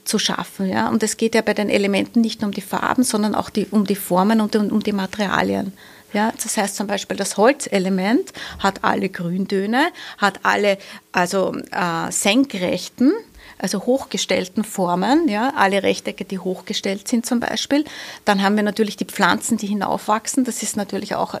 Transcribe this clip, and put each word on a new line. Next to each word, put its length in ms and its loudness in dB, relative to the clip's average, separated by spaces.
zu 160 0
schaffen, 500 -2
ja. 180 0
Und 140 2
es 160 0
geht 160 2
ja 80 4
bei 140 0
den 160 0
Elementen 500 2
nicht 200 -2
nur 80 0
um 40 -4
die 80 -6
Farben, 400 0
sondern 320 0
auch 160 -2
die, 220 -2
um 160 2
die 80 0
Formen 460 2
und 140 0
um, 120 0
um 160 0
die 100 -2
Materialien. 800 -2
Ja, 180 0
das 140 -6
heißt 180 0
zum 100 -4
Beispiel, 320 -4
das 200 -4
Holzelement 960 2
hat 240 0
alle 260 2
Grüntöne, 800 0
hat 240 0
alle, 340 4
also, 440 2
äh, 400 -2
senkrechten, 1000 2
also 240 -2
hochgestellten 800 0
Formen, 640 2
ja, 300 0
alle 260 2
Rechtecke, 400 -2
die 160 -6
hochgestellt 720 -6
sind 160 0
zum 160 0
Beispiel. 420 0
Dann 180 4
haben 140 4
wir 80 2
natürlich 320 0
die 80 -4
Pflanzen, 540 2
die 100 -6
hinaufwachsen. 800 0
Das 180 -4
ist 140 -6
natürlich 380 -4
auch 240 -2